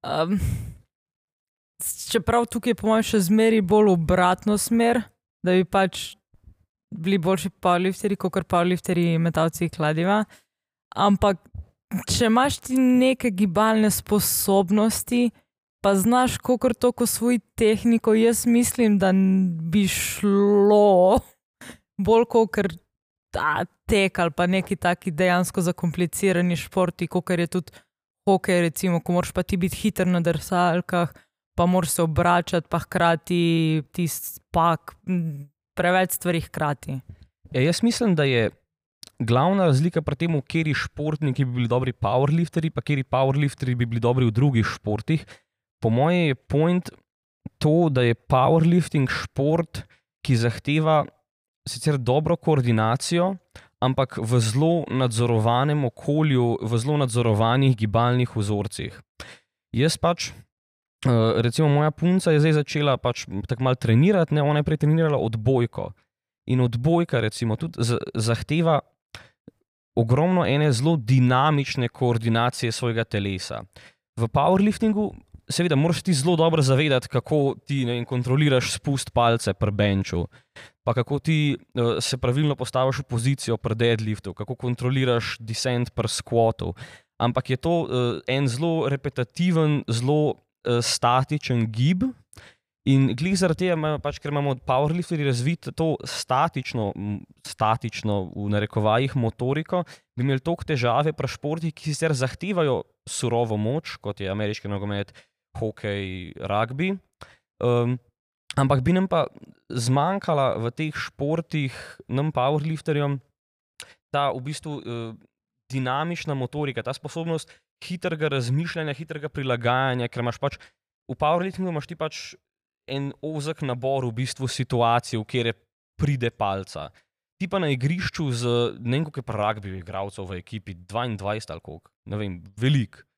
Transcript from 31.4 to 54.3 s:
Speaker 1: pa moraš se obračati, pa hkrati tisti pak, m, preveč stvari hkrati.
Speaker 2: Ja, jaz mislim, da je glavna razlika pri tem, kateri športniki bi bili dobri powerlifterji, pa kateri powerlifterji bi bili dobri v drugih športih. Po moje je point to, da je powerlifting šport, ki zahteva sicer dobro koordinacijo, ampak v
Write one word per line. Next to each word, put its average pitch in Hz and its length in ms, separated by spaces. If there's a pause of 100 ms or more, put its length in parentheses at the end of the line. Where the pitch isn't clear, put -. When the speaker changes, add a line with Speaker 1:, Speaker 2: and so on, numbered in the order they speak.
Speaker 1:
pa 170 80
moraš 180 240
se - 120
obračati, 170 640
pa 170 120
hkrati 170 600 (480)
tisti - 600
pak, 165 540
m, 160 440 (300)
preveč 185 360
stvari 170 280
hkrati. 147 580 (480)
Speaker 2:
Ja, 127 160
jaz 165 180
mislim, 233 340
da 151 100
je 120 260 (640)
glavna 147 520
razlika 151 360
pri 156 140
tem, 165 200
kateri 156 380
športniki 147 680
bi 123 100
bili 123 140
dobri 123 240
powerlifterji, 147 800
pa - 120
kateri 135 220
powerlifterji 135 720
bi 120 120
bili 117 140
dobri 123 260
v 110 60
drugih 120 340
športih. 104 580 (580)
Po 113 60
moje 135 380
je 139 100
point 170 540 (640)
to, 165 320
da 131 160
je 117 140
powerlifting 156 920
šport, - 760 (400)
ki 127 120
zahteva 120 680 (600)
sicer 143 300
dobro 139 400
koordinacijo, 131 960 (420)
ampak 131 420
v 117 200